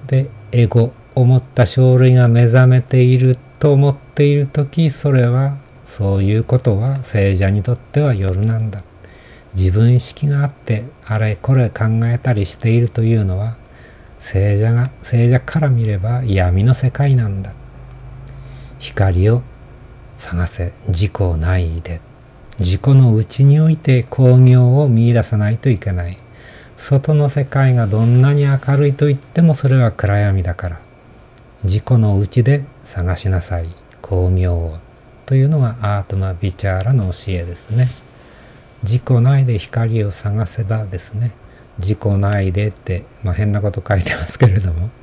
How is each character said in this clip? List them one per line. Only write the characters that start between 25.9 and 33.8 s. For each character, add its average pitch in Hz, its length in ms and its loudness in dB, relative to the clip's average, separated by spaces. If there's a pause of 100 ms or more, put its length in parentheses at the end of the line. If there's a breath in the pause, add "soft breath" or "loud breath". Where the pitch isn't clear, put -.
な 87 180 -6
い。 92 80 -12 (600 loud breath)
外 139 360 -2
の 147 140 2
世 139 180 -4
界 135 300 0
が 117 120 0
ど 107 160 0
ん 123 180 4
な 143 120 4
に 143 100 0
明 139 140 0 (200)
る 147 100 2
い 139 60 0
と 147 140 0
言 143 80 0
っ 139 40 -10
て - 220 -4
も、 160 120 4
そ 135 140 -2
れ 131 100 4
は 117 140 2
暗 101 260 -2
闇 98 260 0
だ 87 120 -4
か 90 140 -8
ら。 80 100 -12 (840)
自 95 180 0
己 - 20 -20 (140)
の 104 220 2
内 104 240 0
で 139 200 2 (200)
探 87 340 -4
し 98 120 -4
な 87 120 0
さ 87 180 -6
い、 82 80 -6 (340)